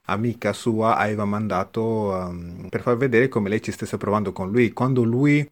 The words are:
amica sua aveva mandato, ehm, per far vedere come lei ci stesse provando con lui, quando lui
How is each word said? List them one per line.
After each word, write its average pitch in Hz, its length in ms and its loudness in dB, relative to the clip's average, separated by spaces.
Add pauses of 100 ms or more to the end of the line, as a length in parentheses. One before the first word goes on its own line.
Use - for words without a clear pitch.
amica 110 460 -2
sua 110 460 0
aveva 104 280 0
mandato, 104 920 -2
ehm, 90 500 -10
per 113 120 -4
far 123 160 2
vedere 123 300 4
come 104 220 0
lei 107 120 0
ci - 100 -6
stesse - 260 -6
provando 101 340 0
con 92 180 -6
lui, 117 240 4
quando 127 300 2
lui 143 480 2